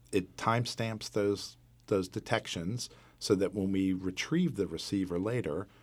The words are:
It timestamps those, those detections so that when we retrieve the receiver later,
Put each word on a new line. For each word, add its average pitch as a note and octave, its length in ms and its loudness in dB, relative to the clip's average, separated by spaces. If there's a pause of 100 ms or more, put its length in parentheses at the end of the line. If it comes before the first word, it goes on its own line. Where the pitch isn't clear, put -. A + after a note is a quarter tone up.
(120)
It F#2+ 240 0
timestamps A2+ 720 0
those, G2+ 460 0 (320)
those F#2+ 220 2
detections G#2+ 800 -2 (320)
so G#2+ 140 4
that F#2 180 2
when G2 180 0
we F#2+ 220 2
retrieve G#2 640 0
the G2 120 0
receiver F2 520 -2
later, G2 480 -2 (160)